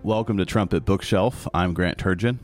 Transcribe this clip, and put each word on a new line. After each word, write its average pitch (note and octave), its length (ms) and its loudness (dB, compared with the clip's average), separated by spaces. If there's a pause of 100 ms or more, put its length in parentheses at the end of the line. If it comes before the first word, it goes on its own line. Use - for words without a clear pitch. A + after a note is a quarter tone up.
Welcome G#2+ 340 0
to F2+ 80 2
Trumpet F#2 380 0
Bookshelf. G2 680 0
I'm F2+ 220 0
Grant F2+ 240 0
Turgeon. G#2 460 0